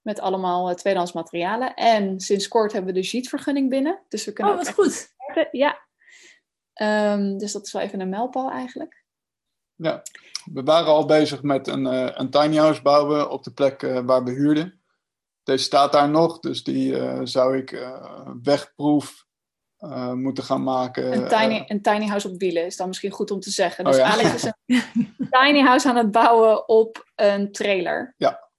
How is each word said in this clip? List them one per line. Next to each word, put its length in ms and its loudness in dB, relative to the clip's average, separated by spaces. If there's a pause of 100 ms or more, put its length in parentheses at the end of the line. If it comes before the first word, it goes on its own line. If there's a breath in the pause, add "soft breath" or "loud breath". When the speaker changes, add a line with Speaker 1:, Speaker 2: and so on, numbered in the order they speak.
Speaker 1:
Met 180 -8
allemaal, 500 -2
eh, 60 -2
tweedehands 380 -2
materialen. 640 -6
En 440 2
sinds 280 -2
kort 260 0
hebben 200 -4
we 60 0
de 80 -4
jeetvergunning 640 -2
binnen. 380 -2
Dus 180 -8
we 80 -10
kunnen 200 0
Speaker 2:
Oh, 60 -2
Speaker 1:
ook 60 -4
Speaker 2:
wat 100 -6
Speaker 1:
echt 100 4
Speaker 2:
goed. 80 0 (300)
Speaker 1:
starten. 240 -2 (100)
Ja. 280 0 (880 soft breath)
Ehm, 640 0
dus 140 -8
dat 140 -10
is 60 -14
wel 100 -4
even 180 -6
een 100 -6
mijlpaal 420 -6
eigenlijk. 520 -12 (720)
Speaker 3:
Ja, 260 -6 (520 loud breath)
we 100 -8
waren 240 4
al 180 4
bezig 380 2
met 240 -2
een, 200 -4
eh, 260 -2
een 160 -6
tiny 280 2
house 240 4
bouwen 480 4
op 140 -8
de 80 -14
plek, 320 0
eh, 220 -2
waar 180 4
we 80 -4
huurden. 500 0 (640)
Deze 200 0
staat 280 4
daar 180 4
nog, 300 2
dus 240 -8
die, 360 -2
eh, 240 -4
zou 340 0
ik, 140 -8
eh, 580 -14 (140)
wegproef, 840 -2 (520)
eh, 360 -8
moeten 300 -6
gaan 200 -2
maken. 500 -4
Speaker 1:
Een 140 -2
tiny, 320 2
Speaker 3:
Eh, 80 -10
Speaker 1:
een 140 -4
tiny 260 0
house 220 -4
op 100 -12
wielen 260 -2
is 120 -10
dan 100 -6
misschien 240 -8
goed 200 -6
om 80 -4
te 120 -12
zeggen. 340 -2
Speaker 3:
Oh, 60 2
Speaker 1:
Dus 80 4
Speaker 3:
ja. 120 4
Speaker 1:
Alex 220 4
is 100 -6
een 880 -2
Speaker 2:
<laughs> 120 4
Speaker 1:
tiny 180 6
house 300 6
aan 60 2
het 160 2
bouwen 580 6
op 460 2
een 360 2
trailer. 680 -2
Speaker 3:
Ja. 280 -2 (120)